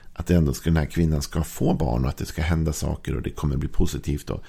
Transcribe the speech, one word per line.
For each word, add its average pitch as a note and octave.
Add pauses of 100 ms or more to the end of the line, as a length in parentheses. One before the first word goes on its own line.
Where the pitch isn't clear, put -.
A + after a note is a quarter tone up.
(140)
att -
ändå D#2+
ska, -
den D#2+
här D2+
kvinnan D#2
ska D#2+
få -
barn B1+
och B1+
att -
det -
ska -
hända D#2+
saker -
och -
det -
kommer C#2
bli -
positivt -
och -